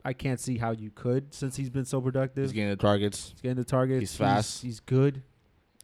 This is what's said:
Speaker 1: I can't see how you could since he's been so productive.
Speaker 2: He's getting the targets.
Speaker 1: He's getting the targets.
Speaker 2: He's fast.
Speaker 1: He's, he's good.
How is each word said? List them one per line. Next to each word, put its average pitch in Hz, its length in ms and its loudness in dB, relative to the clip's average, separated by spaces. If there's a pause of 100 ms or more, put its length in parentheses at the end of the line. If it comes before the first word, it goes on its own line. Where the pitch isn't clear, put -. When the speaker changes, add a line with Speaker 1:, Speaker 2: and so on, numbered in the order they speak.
Speaker 1:
I 135 100 -4
can't 127 260 -2
see 131 180 -2
how 117 140 0
you 110 180 -6
could 131 460 -2
since 131 200 -6
he's 135 140 -4
been 131 160 -4
so 131 160 -2
productive. 131 440 0
Speaker 2:
He's 101 60 -4
getting 104 200 0
the 98 60 0
targets. 101 540 2
Speaker 1:
He's - 100 -20
getting 127 160 -2
the 123 60 -2
targets. 131 380 2
Speaker 2:
He's 98 160 -4
fast. 104 460 2
Speaker 1:
He's, 123 80 -6
he's 110 100 -12
good. 135 400 4 (640)